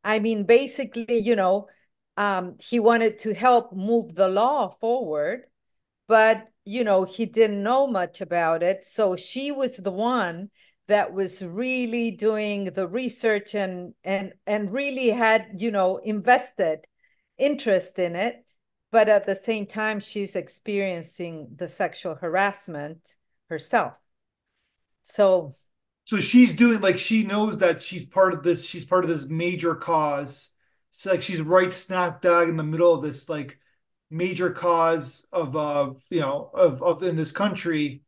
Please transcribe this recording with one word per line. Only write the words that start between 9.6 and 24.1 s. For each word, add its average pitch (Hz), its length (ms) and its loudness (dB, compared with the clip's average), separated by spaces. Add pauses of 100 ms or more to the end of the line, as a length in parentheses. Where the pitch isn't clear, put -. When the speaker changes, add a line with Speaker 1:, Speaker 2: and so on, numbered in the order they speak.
Speaker 1:
the 190 160 -6
one 196 580 -4 (380)
that 202 260 2
was 185 260 -4
really 233 680 -4
doing 208 540 -2
the 185 240 -6
research 214 680 -4
and, 185 480 -6
and, 190 300 -4 (120)
and 208 280 -4
really 262 380 -2
had, 226 440 2
you 208 160 -4
know, 190 280 0
invested 196 840 0 (580)
interest 240 600 0
in 170 160 -2
it. 226 300 -4 (480)
But 214 160 6
at 208 180 4
the 196 80 0
same 208 320 -6
time, 214 320 -4
she's 202 380 -8
experiencing 175 1200 -8
the 170 120 -10
sexual 165 460 -6
harassment 165 840 -4 (500)
herself. 165 460 -2 (1080)